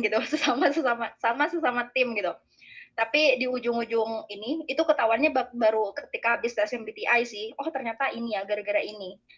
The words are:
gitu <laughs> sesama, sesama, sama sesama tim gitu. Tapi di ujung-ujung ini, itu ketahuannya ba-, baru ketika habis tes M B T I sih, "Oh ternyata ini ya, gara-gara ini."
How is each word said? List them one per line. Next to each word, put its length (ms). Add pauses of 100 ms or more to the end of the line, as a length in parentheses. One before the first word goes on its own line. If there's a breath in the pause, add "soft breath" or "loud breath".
gitu 220
<laughs> 60
sesama, 400
sesama, 340 (140)
sama 320
sesama 440
tim 220
gitu. 140 (600 loud breath)
Tapi 480
di 80
ujung-ujung 800
ini, 400
itu 160
ketahuannya 480
ba-, 240
baru 400
ketika 400
habis 160
tes 240
M 80
B 80
T 160
I 160
sih, 320
"Oh 160
ternyata 400
ini 240
ya, 80
gara-gara 400
ini." 320 (220 soft breath)